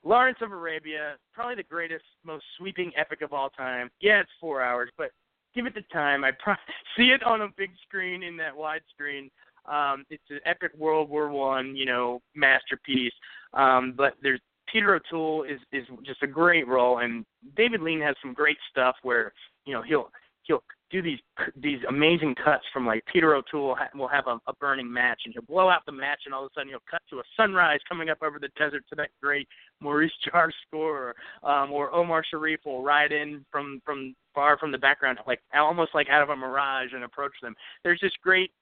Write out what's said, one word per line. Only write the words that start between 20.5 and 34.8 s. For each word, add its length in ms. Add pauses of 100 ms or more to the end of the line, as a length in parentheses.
do 120
these, 180 (380)
these 300
amazing 460 (100)
cuts 200 (100)
from, 140
like, 240
Peter 240
O'Toole 400
ha-, 180
will 140
have 200
a, 200
a 120
burning 320
match, 340
and 80
he'll 100
blow 260
out 160
the 60
match, 340
and 80
all 120
of 60
a 20
sudden 160
he'll 100 (100)
cut 200
to 100
a 40 (140)
sunrise 500
coming 220
up 120
over 180
the 180
desert 320
to 60
that 140 (120)
great 260 (340)
Maurice 300 (140)
<laughs> 80
Jarre 180 (140)
score, 480 (300)
or, 60
um, 220
or 220
Omar 360
Sharif 360
will 180
ride 280
in 400
from, 340
from 300 (180)
far 240
from 140
the 60
background, 500